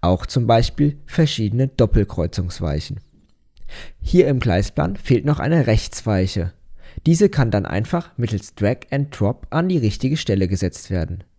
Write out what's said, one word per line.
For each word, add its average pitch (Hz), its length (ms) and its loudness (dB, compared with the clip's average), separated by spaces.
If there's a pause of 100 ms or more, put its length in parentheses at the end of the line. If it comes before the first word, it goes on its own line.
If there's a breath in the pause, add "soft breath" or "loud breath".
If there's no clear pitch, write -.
auch 90 240 0
zum 120 200 0
Beispiel 120 600 2
verschiedene 123 600 0
Doppelkreuzungsweichen. 90 1300 0 (960 loud breath)
Hier - 300 4
im 135 100 2
Gleisplan 98 580 0
fehlt - 280 0
noch 147 160 0
eine 160 260 2
Rechtsweiche. 95 840 0 (540 loud breath)
Diese 175 240 4
kann 131 200 2
dann 101 140 0
einfach 113 540 -4
mittels 113 360 -4
Drag 160 260 -2 (100)
and 143 280 -4
Drop 107 300 -2
an 175 220 0
die 180 80 2
richtige 131 400 0
Stelle 95 280 0
gesetzt 92 440 -4
werden. 87 340 -4 (140)